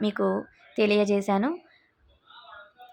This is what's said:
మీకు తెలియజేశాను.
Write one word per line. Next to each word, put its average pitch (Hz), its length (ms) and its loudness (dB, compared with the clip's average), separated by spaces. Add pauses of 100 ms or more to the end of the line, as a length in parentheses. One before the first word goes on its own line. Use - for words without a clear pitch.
మీకు 202 280 -2 (480)
తెలియజేశాను. 208 760 2 (1400)